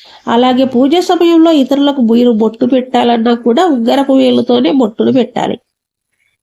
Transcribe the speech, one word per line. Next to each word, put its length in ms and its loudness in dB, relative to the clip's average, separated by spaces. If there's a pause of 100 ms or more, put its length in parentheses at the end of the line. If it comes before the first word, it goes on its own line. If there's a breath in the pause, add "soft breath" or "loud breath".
(280 soft breath)
అలాగే 360 0
పూజ 320 0
సమయంలో 560 2
ఇతరులకు 480 0
మీరు 300 2
బొట్టు 360 -2
పెట్టాలన్నా 680 -2
కూడా 320 0
ఉంగరపు 460 0
వేలుతోనే 600 0
బొట్టును 400 -2
పెట్టాలి. 460 -4 (840)